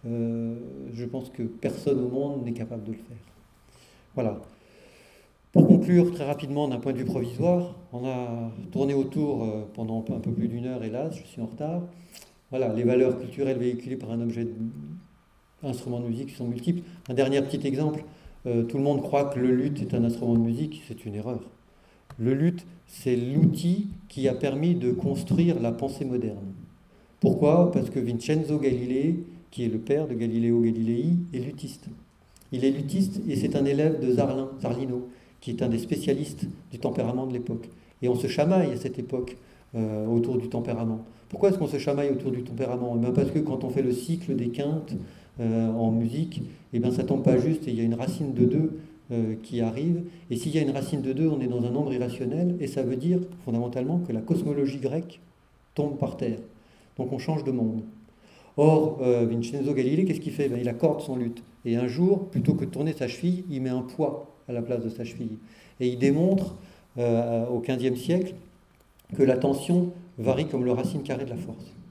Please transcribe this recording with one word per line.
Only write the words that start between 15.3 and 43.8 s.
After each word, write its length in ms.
instrument 380
de 60
musique 260
sont 140
multiples. 360
Un 60
dernier 260
petit 260
exemple, 380
euh, 200
tout 120
le 60
monde 180
croit 240
que 160
le 100
luth 300
est 140
un 100
instrument 300
de 60
musique, 460
c'est 200
une 80
erreur. 260
Le 160
luth, 320
c'est 300
l'outil 720
qui 200
a 60
permis 400
de 180
construire 680
la 120
pensée 320
moderne. 480
Pourquoi ? 520
Parce 160
que 120
Vincenzo 580
Galilei, 680
qui 140
est 40
le 100
père 280
de 80
Galileo 460
Galilei, 560
est 80
luthiste. 480
Il 140
est 40
luthiste 560
et 80
c'est 220
un 80
élève 340
de 140
Zarlin, 380
Zarlino, 480
qui 100
est 120
un 60
des 100
spécialistes 680
du 80
tempérament 440
de 80
l'époque. 360
Et 60
on 80
se 100
chamaille 460
à 40
cette 220
époque, 380
euh, 280
autour 320
du 120
tempérament. 560
Pourquoi 220
est-ce 80
qu'on 100
se 100
chamaille 320
autour 220
du 100
tempérament ? 540
Eh 20
bien 140
parce 180
que 80
quand 240
on 80
fait 120